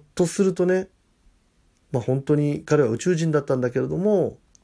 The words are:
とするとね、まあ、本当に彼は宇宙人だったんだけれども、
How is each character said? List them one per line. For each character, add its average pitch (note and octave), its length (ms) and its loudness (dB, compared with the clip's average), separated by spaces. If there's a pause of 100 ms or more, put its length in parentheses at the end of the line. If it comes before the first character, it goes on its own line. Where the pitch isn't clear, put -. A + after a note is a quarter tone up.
(140)
と F3+ 120 0
す - 160 0
る F#3+ 120 0
と F3+ 120 0
ね、 F#3 220 0 (1040)
ま B2+ 80 0
あ、 - 20 -4
本 C3+ 200 -2
当 D3+ 120 0
に D3 300 0
彼 D3+ 180 4
は A#2+ 80 2
宇 A2 80 -2
宙 F3+ 160 0
人 E3 160 -2
だ D3 100 0
っ C#3+ 40 -4
た C#3 120 -2
ん B2+ 40 -2
だ B2 100 -2
け C#3 80 -4
れ C3 80 0
ど D3 100 -6
も、 F3+ 420 0 (260)